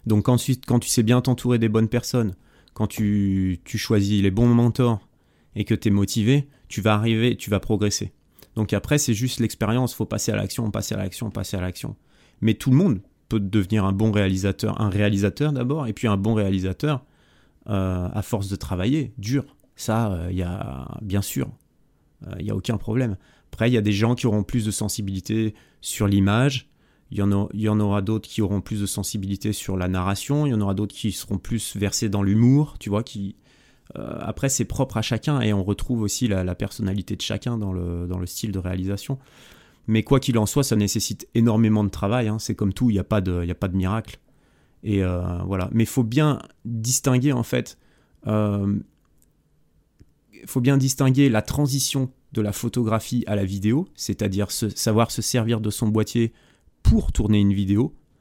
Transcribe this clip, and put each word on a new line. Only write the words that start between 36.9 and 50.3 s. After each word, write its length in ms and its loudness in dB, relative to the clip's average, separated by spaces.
de 60 -8
chacun 360 -4
dans 160 -2
le, 340 -4
dans 120 -4
le 60 -4
style 260 -6
de 80 -4
réalisation. 580 -4
Mais 140 4
quoi 180 4
qu'il 200 0
en 80 2
soit, 160 0
ça 120 0
nécessite 600 0
énormément 480 4
de 60 0
travail, 380 -2
hein. 120 -2
C'est 160 -6
comme 180 0
tout, 160 2
il 60 2
y 40 2
a 40 0
pas 180 0
de, 220 0
il 40 -4
y 40 -2
a 40 -6
pas 120 -4
de 100 -2
miracle. 400 -2
Et, 200 2
euh, 180 0
voilà. 260 -2
Mais 140 2
faut 180 0
bien 360 2
distinguer, 680 0
en 100 0
fait, 340 -4
euh, 500 2